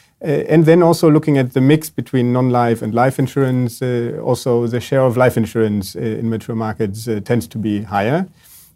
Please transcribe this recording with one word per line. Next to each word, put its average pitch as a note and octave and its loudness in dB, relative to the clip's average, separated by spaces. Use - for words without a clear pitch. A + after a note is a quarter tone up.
Uh, D3 -2
and D#3+ 4
then E3+ 6
also E3 4
looking D3+ 2
at B2+ 0
the C3+ 2
mix D3+ 2
between B2 -2
non-life B2 0
and A2 -6
life B2+ 2
insurance, C3 -2
uh, A#2+ -4
also A#2+ 0
the A#2 -4
share C3+ -2
of B2+ 2
life B2+ 2
insurance, G#2 -2
uh, - -8
in A2+ -4
mature A2+ -6
markets, A2 -6
uh, G#2 -4
tends A#2+ -2
to - -12
be G#2 -2
higher. A2 -2